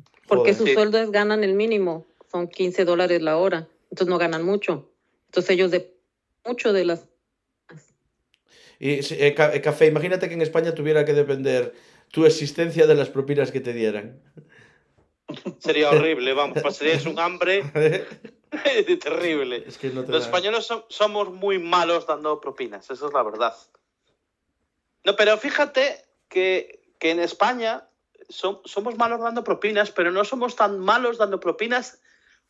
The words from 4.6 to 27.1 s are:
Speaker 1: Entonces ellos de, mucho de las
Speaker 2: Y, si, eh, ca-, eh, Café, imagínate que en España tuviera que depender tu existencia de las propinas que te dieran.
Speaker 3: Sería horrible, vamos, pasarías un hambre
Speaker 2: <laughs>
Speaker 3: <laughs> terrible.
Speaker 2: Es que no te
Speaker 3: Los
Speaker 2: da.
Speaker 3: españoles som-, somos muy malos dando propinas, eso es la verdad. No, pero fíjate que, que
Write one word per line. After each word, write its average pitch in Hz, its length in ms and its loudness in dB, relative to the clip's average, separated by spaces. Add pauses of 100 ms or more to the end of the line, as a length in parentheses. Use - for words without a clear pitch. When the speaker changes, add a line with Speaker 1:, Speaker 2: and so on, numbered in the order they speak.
Speaker 1:
Entonces 180 240 -2
ellos 185 200 2
de, 175 220 -2 (520)
mucho 240 280 -2
de 185 120 2
las 170 240 -4 (1700)
Speaker 2:
Y, 139 240 -2
si, - 120 -8
eh, 143 200 4
ca-, 151 200 4
eh, 139 80 0
Café, 156 240 6
imagínate 175 420 2
que 170 60 -8
en 165 80 -2
España 165 320 0
tuviera 151 300 2
que 147 100 2
depender 135 600 0 (360)
tu 160 160 4
existencia 156 600 2
de 156 80 6
las 139 140 2
propinas 135 420 -2
que 131 100 -6
te 120 120 -6
dieran. 110 480 -4 (1400)
Speaker 3:
Sería 151 320 2
horrible, 143 440 2
vamos, 143 280 -2
pasarías 147 440 -2
un 160 120 -6
hambre 175 440 -2 (100)
Speaker 2:
<laughs> 156 340 0 (460)
Speaker 3:
<laughs> 247 480 0
terrible. 147 680 -4
Speaker 2:
Es 131 120 -20
que 135 120 -6
no 127 140 -6
te 135 80 -4
Speaker 3:
Los 160 100 2
Speaker 2:
da. 120 40 -6
Speaker 3:
españoles 208 420 -2
som-, 226 200 -8
somos 208 440 -2
muy 190 260 -2
malos 170 480 0
dando 151 340 -4
propinas, 107 500 -10
eso 131 180 -8
es 139 60 -6
la 131 80 2
verdad. 110 320 -4 (1500)
No, 196 120 2
pero 214 220 6
fíjate 285 680 -2 (240)
que, 185 540 -2 (160)
que 165 120 0